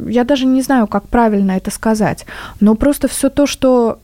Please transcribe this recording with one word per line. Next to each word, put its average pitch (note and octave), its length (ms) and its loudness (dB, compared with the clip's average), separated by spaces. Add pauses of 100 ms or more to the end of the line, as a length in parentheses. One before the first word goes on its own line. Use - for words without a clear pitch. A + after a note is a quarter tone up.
я A#3+ 160 0
даже C4 220 0
не C4 160 2
знаю, B3+ 260 0
как - 200 -4
правильно G#3 440 0
это F#3+ 200 -4
сказать. G#3+ 540 -2 (340)
Но G#3+ 160 4
просто C#4 320 0
все - 220 -2
то, C#4+ 180 0
что B3 560 0